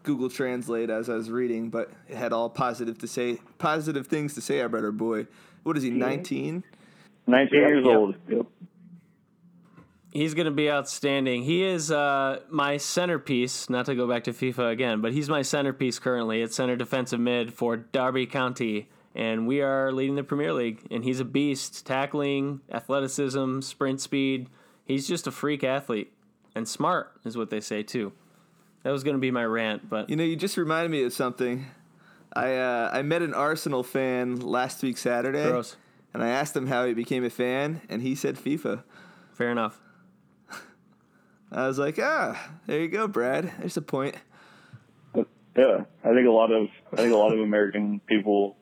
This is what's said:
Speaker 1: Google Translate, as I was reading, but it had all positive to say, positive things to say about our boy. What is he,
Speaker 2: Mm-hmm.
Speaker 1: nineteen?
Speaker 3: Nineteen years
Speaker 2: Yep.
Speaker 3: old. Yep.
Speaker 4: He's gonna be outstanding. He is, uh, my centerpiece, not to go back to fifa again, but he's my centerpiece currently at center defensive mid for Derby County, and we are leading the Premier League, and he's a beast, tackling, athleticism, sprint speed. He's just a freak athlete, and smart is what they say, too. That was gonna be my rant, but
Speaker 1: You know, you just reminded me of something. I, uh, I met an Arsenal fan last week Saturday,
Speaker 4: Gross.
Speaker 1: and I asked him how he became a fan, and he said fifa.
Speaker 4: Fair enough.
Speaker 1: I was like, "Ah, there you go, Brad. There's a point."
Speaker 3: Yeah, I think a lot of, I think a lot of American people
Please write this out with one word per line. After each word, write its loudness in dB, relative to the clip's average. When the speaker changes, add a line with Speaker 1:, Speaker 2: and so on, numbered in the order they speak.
Speaker 1:
Google -2
Translate, -2
as -2
I -2
was -4
reading, -2
but -4
it -12
had -2
all 0
positive -2
to -8
say, -2
positive -2
things -2
to -10
say 0
about -2
our -2
boy. -2
What -2
is -2
he, -2
Speaker 2:
Mm-hmm. 0
Speaker 1:
nineteen? -4
Speaker 3:
Nineteen 6
years 6
Speaker 2:
Yep. 10
Speaker 3:
old. 4
Yep. 0
Speaker 4:
He's 0
gonna 2
be 2
outstanding. 0
He 2
is, 0
uh, 2
my 2
centerpiece, 0
not 0
to -2
go 0
back 0
to -4
fifa -2
again, 0
but 0
he's -2
my 2
centerpiece 0
currently 0
at -2
center 0
defensive -2
mid 0
for 0
Derby 0
County, -2
and -2
we 2
are 0
leading 0
the -2
Premier -2
League, -2
and -4
he's 0
a -2
beast, -2
tackling, -2
athleticism, -2
sprint -4
speed. -2
He's -2
just -2
a -4
freak -2
athlete, -2
and -4
smart -2
is -8
what -4
they -4
say, -6
too. -6
That -4
was -2
gonna 0
be 0
my 0
rant, -2
but -4
Speaker 1:
You 0
know, 0
you 0
just -4
reminded 0
me 0
of 0
something. -2
I, 0
uh, 0
I 0
met 0
an -2
Arsenal 0
fan -2
last -2
week -2
Saturday, 0
Speaker 4:
Gross. -2
Speaker 1:
and -2
I 0
asked 0
him -2
how 2
he 0
became -2
a -2
fan, -2
and -4
he -2
said -4
fifa. -4
Speaker 4:
Fair -2
enough. -2
Speaker 1:
I -2
was 0
like, 0
"Ah, 0
there 0
you 0
go, 0
Brad. 0
There's -8
a -2
point." -2
Speaker 3:
Yeah, 4
I 6
think 8
a 8
lot 6
of, 4
I -2
think 4
a 8
lot 8
of 2
American 2
people 4